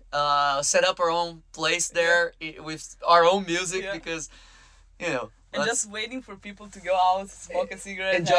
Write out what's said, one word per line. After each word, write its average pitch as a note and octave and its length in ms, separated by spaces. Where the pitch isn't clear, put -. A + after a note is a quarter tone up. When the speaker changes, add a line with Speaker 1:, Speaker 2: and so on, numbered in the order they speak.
Speaker 1:
uh, C#3+ 500
set F3 220
up F#3 140
our F3 120
own E3+ 320
place E3 380
Speaker 2:
Yeah. E3+ 100
Speaker 1:
there E3+ 320
i-, D#3 180
with D#3 360
our E3+ 180
own F#3+ 220
music F3+ 380
Speaker 2:
Yeah. F#3+ 80
Speaker 1:
because, E3 360
you F3 160
know, A2+ 160
Speaker 2:
And - 100
Speaker 1:
let's A#3 200
Speaker 2:
just G#3+ 160
waiting B3 240
for G#3+ 140
people G3+ 320
to G3 120
go F3+ 140
out, F#3+ 220
smoke F#3 420
a F#3+ 60
cigarette, F#3+ 380
Speaker 1:
And E3+ 100
join F3 120